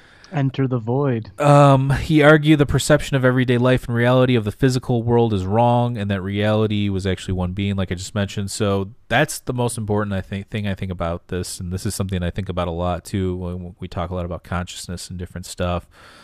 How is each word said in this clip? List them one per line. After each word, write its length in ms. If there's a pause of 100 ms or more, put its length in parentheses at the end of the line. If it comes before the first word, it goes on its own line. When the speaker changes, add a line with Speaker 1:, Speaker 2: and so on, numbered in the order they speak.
(320)
Speaker 1:
Enter 340
the 120
void. 600
Speaker 2:
Um, 520
he 320
argued 360
the 60
perception 540
of 60
everyday 340
life 280
and 80
reality 400
of 100
the 60
physical 520
world 320
is 100
wrong, 540
and 120
that 120
reality 680
was 180
actually 280
one 180
being, 240
like 160
I 40
just 180
mentioned. 360
So 420 (160)
that's 320
the 120
most 240
important, 380
I 80
think, 260
thing 180
I 80
think 160
about 380
this, 320
and 100
this 140
is 100
something 280
I 80
think 180
about 180
a 60
lot 320
too 320
when 420
we 100
talk 200
a 60
lot 100
about 180
consciousness 680
and 80
different 260
stuff. 420 (380)